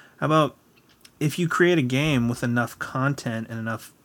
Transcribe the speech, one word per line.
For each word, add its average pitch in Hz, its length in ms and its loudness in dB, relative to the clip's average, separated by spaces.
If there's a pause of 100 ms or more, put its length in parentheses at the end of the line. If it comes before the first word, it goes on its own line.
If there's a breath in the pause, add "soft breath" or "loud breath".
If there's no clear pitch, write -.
(180 loud breath)
How 151 80 -2
about 156 300 2 (640)
if 147 180 0
you 175 80 2
create 175 320 4
a 143 40 4
game 127 460 2
with 120 140 -4
enough 120 360 -2
content 127 720 -4
and 113 80 -8
enough 113 340 -8 (120)